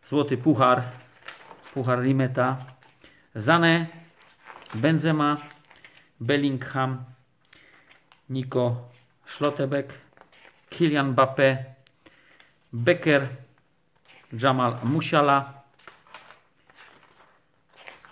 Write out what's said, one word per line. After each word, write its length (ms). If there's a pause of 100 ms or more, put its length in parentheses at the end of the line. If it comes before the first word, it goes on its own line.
złoty 320
puchar, 440 (920)
puchar 280
Limeta. 540 (800)
Sané, 500 (880)
Benzema, 640 (840)
Bellingham, 840 (1300)
Nico 460 (500)
Schlotterbeck, 720 (720)
Kylian 440
Mbappé, 420 (1160)
Becker, 560 (1120)
Jamal 400
Musiala. 800 (2500)